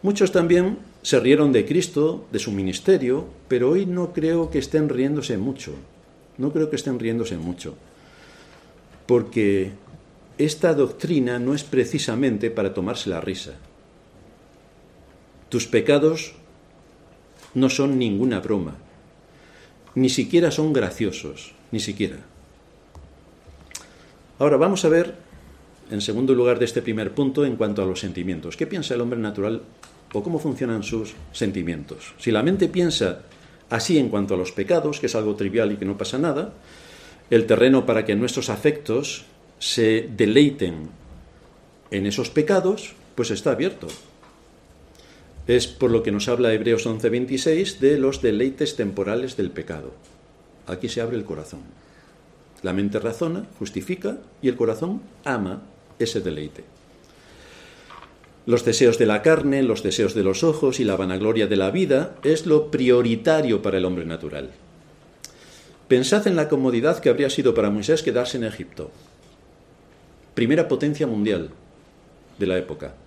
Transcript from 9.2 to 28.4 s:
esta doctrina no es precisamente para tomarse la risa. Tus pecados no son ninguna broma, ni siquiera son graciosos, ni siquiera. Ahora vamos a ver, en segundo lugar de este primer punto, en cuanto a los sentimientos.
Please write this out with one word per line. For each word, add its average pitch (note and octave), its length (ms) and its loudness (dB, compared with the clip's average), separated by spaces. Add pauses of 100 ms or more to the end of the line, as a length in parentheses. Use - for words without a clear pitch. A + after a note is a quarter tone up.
esta D3+ 360 2
doctrina C3+ 680 0
no B2+ 140 -2
es D3 100 -4
precisamente A#2 840 -2
para F#2+ 240 -2
tomarse G2+ 360 -6
la E2+ 120 -4
risa. - 320 -8 (2000)
Tus - 180 -2
pecados D#3 680 2 (1200)
no C3 160 4
son C#3 280 0
ninguna A2+ 420 0
broma, F2 360 -2 (1200)
ni B2+ 140 4
siquiera D#3 420 2
son D#3 220 0
graciosos, F#2+ 800 -4 (180)
ni A2+ 80 -4
siquiera. F#2+ 380 -6 (2250)
Ahora C#3+ 200 4
vamos F3+ 280 2
a D#3+ 40 6
ver, E3+ 260 2 (720)
en G#2 120 -4
segundo B2 340 2
lugar A#2+ 240 4
de A#2+ 60 4
este A2+ 180 -2
primer G#2+ 300 -4
punto, C#3+ 320 0
en B2 100 -2
cuanto G#2 260 -2
a F#2+ 40 0
los F#2 140 -2
sentimientos. F2 580 -6